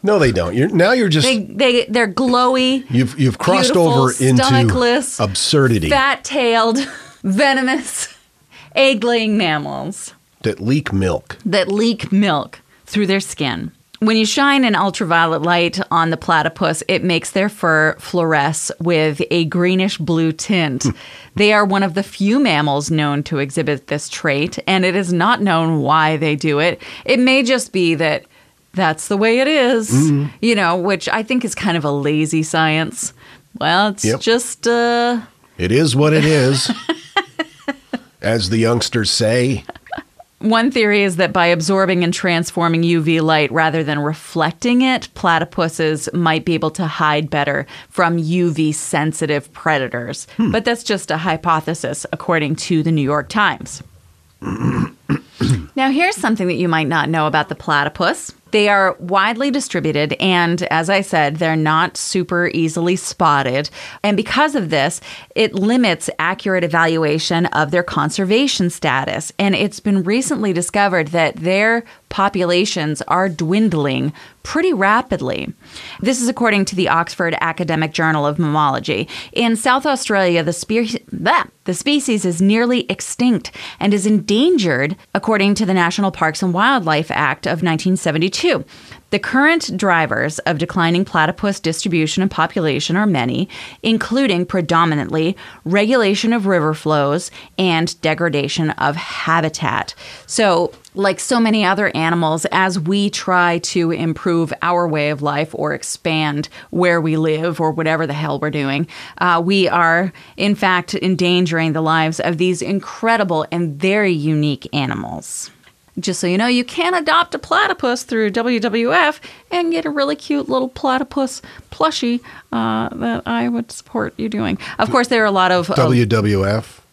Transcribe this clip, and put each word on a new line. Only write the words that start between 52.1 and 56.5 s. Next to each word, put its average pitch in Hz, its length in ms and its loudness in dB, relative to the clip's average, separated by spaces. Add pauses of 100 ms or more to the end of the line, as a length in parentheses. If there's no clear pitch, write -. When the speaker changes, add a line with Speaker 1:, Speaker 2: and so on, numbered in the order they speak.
Speaker 2:
according 156 460 -2
to 156 260 0
the 165 80 0
New 151 120 2
York 143 260 -2
Times. - 520 -4 (600)
<clears throat> 127 500 -2 (840)
Now, 269 140 2
here's 349 260 2
something 220 320 0
that 180 60 0